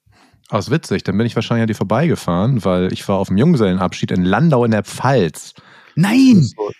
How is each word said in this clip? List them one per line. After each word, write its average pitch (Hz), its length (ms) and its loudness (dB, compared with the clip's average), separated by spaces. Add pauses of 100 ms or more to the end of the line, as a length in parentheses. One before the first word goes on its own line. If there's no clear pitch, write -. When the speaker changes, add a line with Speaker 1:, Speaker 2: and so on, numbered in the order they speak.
(500)
Speaker 1:
Ah, 107 100 -2
ist 95 120 -6
witzig, 123 320 -4
dann - 140 -4
bin 117 100 0
ich - 80 -6
wahrscheinlich 117 280 -2
an 113 40 -2
dir 107 80 -2
vorbeigefahren, 110 880 -2
weil 92 300 0
ich - 160 -12
war 98 80 0
auf 95 100 -4
dem 92 80 -4
Junggesellenabschied 101 760 0
in 92 120 0
Landau 120 400 2
in 113 80 2
der 104 140 0
Pfalz. 117 680 -2 (420)
Speaker 2:
Nein, 240 400 4
Speaker 1:
Das 156 100 6
ist 90 100 -8
so 104 140 -6
Speaker 2:
da - 100 -10